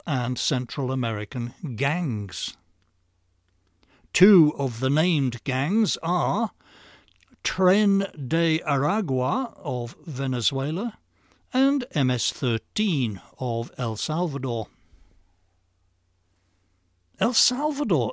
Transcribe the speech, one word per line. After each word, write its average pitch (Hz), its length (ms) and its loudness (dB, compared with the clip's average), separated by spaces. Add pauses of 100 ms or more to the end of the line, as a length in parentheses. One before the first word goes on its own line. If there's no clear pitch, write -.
and 127 320 -2
Central 131 540 -2
American 117 600 -4 (200)
gangs. 131 840 -4 (1600)
Two 180 460 8
of 123 220 -4
the 131 100 2
named 147 520 0
gangs 156 600 0
are 170 480 0 (920)
Tren 190 840 2
de 160 320 2
Aragua 147 960 0
of 123 480 -6
Venezuela 139 920 -4 (540)
and 269 400 2
M 131 180 2
S 123 200 -2
thirteen 127 920 0 (160)
of 117 400 -4
El 113 180 -2
Salvador. 135 720 -4 (2500)
El 233 140 0
Salvador, 247 800 0